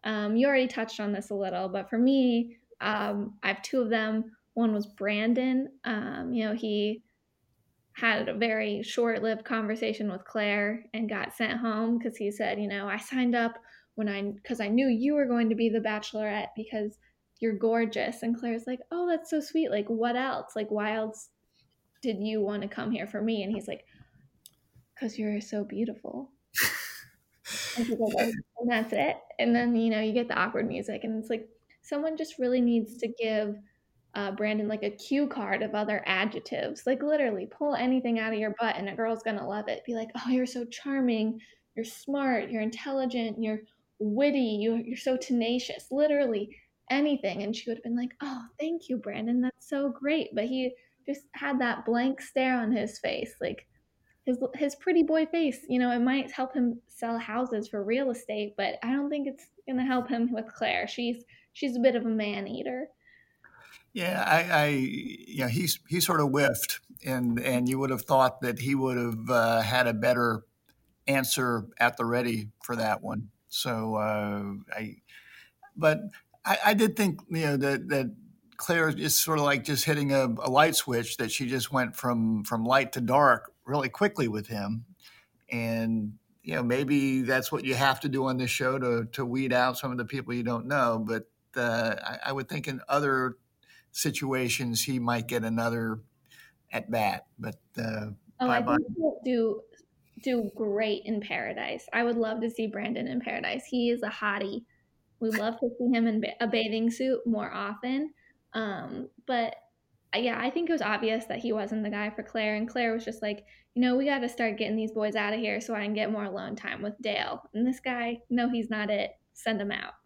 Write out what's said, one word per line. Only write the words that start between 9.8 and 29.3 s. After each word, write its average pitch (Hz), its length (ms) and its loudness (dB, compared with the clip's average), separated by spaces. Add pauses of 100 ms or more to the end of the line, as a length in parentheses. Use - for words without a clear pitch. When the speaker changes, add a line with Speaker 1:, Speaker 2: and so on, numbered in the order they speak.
Speaker 1:
with 185 140 -10
Claire 208 680 -2
and 220 160 -2
got 208 240 -4
sent 226 260 -2
home 226 400 0
'cause 233 180 -6
he 202 140 -2
said, 202 300 -2
you 208 60 -2
know, 202 200 -4
"I 202 100 -4
signed 247 380 0
up 233 200 2 (400)
when 214 140 -2
I, 202 240 -4 (100)
'cause 240 180 -6
I 202 80 -2
knew 254 180 4
you 254 280 2
were 285 100 4
going 240 240 2
to 226 60 2
be 226 140 2
the 220 100 2
bachelorette 214 760 -4
because 214 420 -6 (420)
you're 220 180 0
gorgeous." 226 680 0
And 233 140 0
Claire's 233 300 -4
like, 254 120 -4 (120)
"Oh, 349 160 0
that's 330 220 0
so 311 120 2
sweet. 320 300 0
Like, 208 160 0
what 233 280 0
else? 262 400 -4
Like, 214 160 -4
why 208 220 0
else 220 360 -6 (720)
did 220 200 -2
you 214 200 0
wanna 202 280 -2
come - 220 -4
here 190 160 -4
for 208 140 -6
me?" 214 220 0
And 196 100 -4
he's - 140 -6
like, - 180 -10 (1120)
"'Cause 226 220 -6
you're 208 220 -2
so 208 220 -4
beautiful." 220 680 -6 (200)
Speaker 2:
<laughs> - 180 0 (1040)
Speaker 1:
And 233 120 0
she's 226 120 -2
like, 220 200 2
"Oh, 233 140 4 (260)
and 240 100 0
that's 226 240 0
it?" - 240 2 (220)